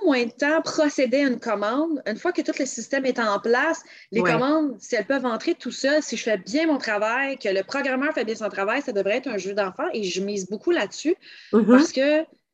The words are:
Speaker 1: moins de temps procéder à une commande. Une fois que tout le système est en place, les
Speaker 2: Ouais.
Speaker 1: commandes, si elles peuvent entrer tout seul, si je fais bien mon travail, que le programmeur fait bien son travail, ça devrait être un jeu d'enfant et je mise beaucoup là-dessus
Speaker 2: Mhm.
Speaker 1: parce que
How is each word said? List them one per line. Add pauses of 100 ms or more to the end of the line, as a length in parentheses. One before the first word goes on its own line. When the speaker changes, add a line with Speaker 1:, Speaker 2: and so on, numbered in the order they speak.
Speaker 1:
moins
de
temps
procéder
à
une
commande.
Une
fois
que
tout
le
système
est
en
place, (280)
les
Speaker 2:
Ouais.
Speaker 1:
commandes,
si
elles
peuvent
entrer
tout
seul,
si
je
fais
bien
mon
travail,
que
le
programmeur
fait
bien
son
travail,
ça
devrait
être
un
jeu
d'enfant
et
je
mise
beaucoup
là-dessus (360)
Speaker 2:
Mhm.
Speaker 1:
parce
que (300)